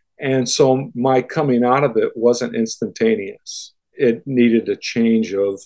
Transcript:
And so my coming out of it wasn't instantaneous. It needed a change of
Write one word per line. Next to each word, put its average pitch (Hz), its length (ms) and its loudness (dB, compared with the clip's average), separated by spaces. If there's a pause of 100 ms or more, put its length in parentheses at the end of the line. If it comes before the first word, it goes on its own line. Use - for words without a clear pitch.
(240)
And 131 240 0
so 135 460 2
my 127 300 2
coming 131 400 0
out 127 200 2
of 113 140 0
it - 180 0
wasn't 120 400 0
instantaneous. 110 1160 -4 (180)
It 120 360 0
needed 117 420 2
a 101 60 -2
change 113 580 0
of 98 320 -2